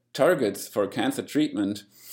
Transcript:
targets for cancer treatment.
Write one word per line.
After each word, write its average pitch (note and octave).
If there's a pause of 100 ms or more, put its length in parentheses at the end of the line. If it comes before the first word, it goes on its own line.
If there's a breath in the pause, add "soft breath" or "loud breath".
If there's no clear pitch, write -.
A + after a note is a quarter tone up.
(120)
targets C3+
for G2+
cancer A#2+
treatment. G#2 (280 loud breath)